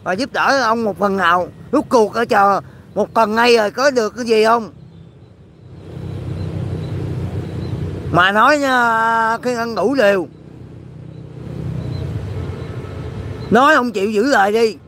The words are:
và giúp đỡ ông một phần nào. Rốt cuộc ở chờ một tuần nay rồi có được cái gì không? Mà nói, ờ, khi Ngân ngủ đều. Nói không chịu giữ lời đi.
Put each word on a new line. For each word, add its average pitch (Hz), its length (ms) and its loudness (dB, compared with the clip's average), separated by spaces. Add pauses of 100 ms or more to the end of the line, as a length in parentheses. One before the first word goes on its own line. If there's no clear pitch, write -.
và 170 80 -2
giúp 214 200 -4
đỡ 233 300 2
ông 226 220 0
một 190 140 -4
phần 196 180 0
nào. 180 320 2 (240)
Rốt 277 160 2
cuộc 220 260 4
ở 233 100 0
chờ 202 360 4 (340)
một 196 200 -2
tuần 220 200 2
nay 233 220 4
rồi 214 140 2
có 262 200 2
được 226 260 0
cái 240 80 -6
gì 220 200 4
không? 220 260 2 (3500)
Mà 180 200 4
nói, 269 300 4
ờ, 226 800 0
khi 247 120 -2
Ngân 233 200 -6
ngủ 208 200 0
đều. 202 340 2 (3250)
Nói 277 260 6
không 247 160 0
chịu 196 180 -2
giữ 214 140 0
lời 214 280 2
đi. 220 240 2 (120)